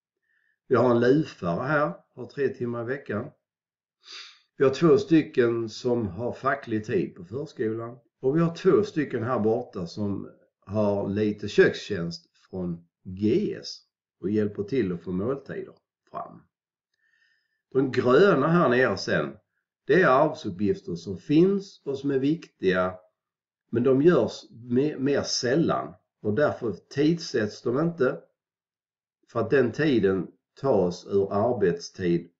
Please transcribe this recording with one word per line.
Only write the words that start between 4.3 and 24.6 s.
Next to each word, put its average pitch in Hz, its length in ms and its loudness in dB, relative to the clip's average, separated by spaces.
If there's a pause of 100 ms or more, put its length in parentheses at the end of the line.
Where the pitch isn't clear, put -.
Vi 143 80 0
har 131 100 4
två 151 240 4
stycken 120 720 2
som 120 400 -2
har 110 240 -6
facklig 113 520 -4
tid 95 300 -2
på 92 100 -18
förskolan. 117 720 -8 (220)
Och 135 160 0
vi 165 40 2
har 165 140 2
två 185 280 2
stycken 135 400 -4
här 123 160 -2
borta 110 480 -2
som 101 440 -8 (300)
har 101 480 -2
lite 104 400 -2
kökstjänst 95 840 0 (200)
från 87 380 -8 (140)
G 104 520 -2
S - 240 -14 (420)
och 92 100 -6
hjälper 104 320 -2
till 101 300 -2
att 85 100 -8
få 92 100 -8
måltider 90 640 -6 (360)
fram. - 320 -14 (1300)
De 135 180 0
gröna 135 580 4
här 165 200 4
nere 120 280 4
sen, 80 400 -2 (500)
det 165 160 4
är 165 60 4
arbetsuppgifter 104 840 0
som 90 240 -10
finns 185 680 2
och 139 140 -6
som 139 120 -4
är 135 80 2
viktiga, 92 760 -2 (760)
men 117 120 0
de 135 200 4
görs 147 480 2
me-, 123 480 -2